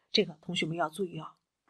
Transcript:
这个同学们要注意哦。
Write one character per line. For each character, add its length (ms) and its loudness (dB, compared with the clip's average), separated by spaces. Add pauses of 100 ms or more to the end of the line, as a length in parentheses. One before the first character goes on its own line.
(120)
这 140 6
个 160 -10
同 140 -8
学 100 0
们 100 -2
要 140 2
注 160 -4
意 140 -8
哦。 160 -14 (340)